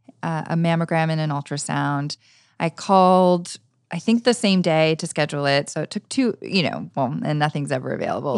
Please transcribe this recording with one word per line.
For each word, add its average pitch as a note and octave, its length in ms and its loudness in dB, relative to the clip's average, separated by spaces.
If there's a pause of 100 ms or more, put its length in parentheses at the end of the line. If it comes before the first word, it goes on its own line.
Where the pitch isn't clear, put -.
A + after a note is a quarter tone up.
(220)
uh, E3 260 -4
a E3 80 -2
mammogram E3 540 0
and D#3+ 100 -2
an D#3 100 -2
ultrasound. C#3+ 880 -4 (440)
I E3+ 100 0
called, F#3 840 4 (340)
I E3+ 80 -6
think, A#3 260 0
the A#3+ 100 4
same F#3+ 280 2
day D#3+ 340 2
to E3+ 120 -8
schedule D3 380 -2
it. C#3+ 240 2
So D#3+ 120 -6
it - 80 -10
took - 180 -8
two, B3+ 340 0
you F#3 200 0
know, A2 320 -4
well, C3+ 180 -2 (120)
and D3+ 140 -2
nothing's D3 340 -2
ever C3 200 -2
available, - 460 -2